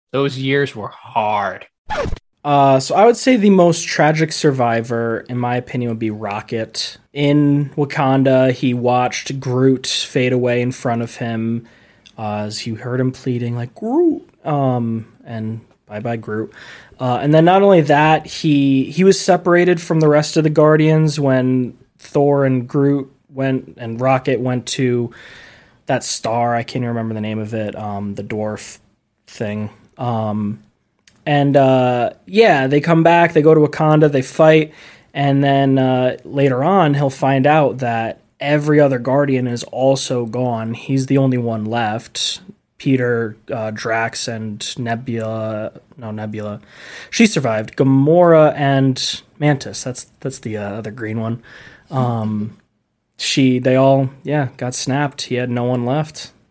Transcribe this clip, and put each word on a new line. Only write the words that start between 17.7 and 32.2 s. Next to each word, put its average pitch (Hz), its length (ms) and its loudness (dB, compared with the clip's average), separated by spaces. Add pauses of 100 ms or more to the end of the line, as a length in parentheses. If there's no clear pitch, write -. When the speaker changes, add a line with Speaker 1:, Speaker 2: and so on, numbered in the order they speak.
Speaker 2:
that, 151 460 2
he, 139 640 0
he 156 140 0
was 190 160 6
separated 175 600 2
from 160 200 -2
the 156 80 4
rest 151 280 2
of 156 80 4
the 156 60 2
Guardians 156 680 4
when 127 580 0 (220)
Thor 143 460 0
and 127 240 0
Groot 139 420 0 (200)
went, 131 480 -4
and 113 220 -8
Rocket 131 400 0
went 127 280 -4
to 120 440 -2 (720)
that 131 180 -2
star, 117 500 -2
I 117 80 -2
can't - 140 -10
even 123 120 -4
remember 113 260 -6
the 110 60 -6
name 107 180 -6
of 110 140 -8
it, 107 240 -6
um, 101 380 -8
the 101 80 -10
dwarf 107 560 -8 (480)
thing. 107 440 -8 (280)
Um, 107 640 -4 (640)
and, 143 300 2
uh, 127 540 4 (160)